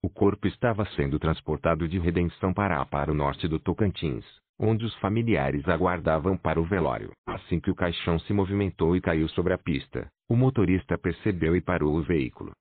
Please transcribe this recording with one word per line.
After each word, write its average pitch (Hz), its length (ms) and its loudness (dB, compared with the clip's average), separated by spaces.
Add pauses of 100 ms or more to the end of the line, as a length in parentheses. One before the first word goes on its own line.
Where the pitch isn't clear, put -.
O 92 80 -6
corpo - 380 0
estava 107 380 0 (100)
sendo 71 240 0
transportado 80 680 0
de 90 120 -2
Redenção 87 540 0
Pará 90 320 0
para 71 260 -2
o 76 40 0
norte 71 320 -2
do 78 120 0
Tocantins, 85 640 -2 (340)
onde 110 240 0
os 107 120 -4
familiares 87 760 0
aguardavam 85 680 2
para 78 220 0
o 82 60 0
velório. 69 460 -2 (140)
Assim - 340 -4
que 95 120 -2
o 85 40 0
caixão 85 440 0
se - 140 -4
movimentou 95 640 0
e 92 60 2
caiu 80 280 0
sobre 90 240 0
a 87 40 -2
pista, - 500 -6 (200)
o 120 80 2
motorista 98 640 2
percebeu 87 580 0
e 90 60 2
parou 76 340 0
o 82 80 0
veículo. 69 580 -2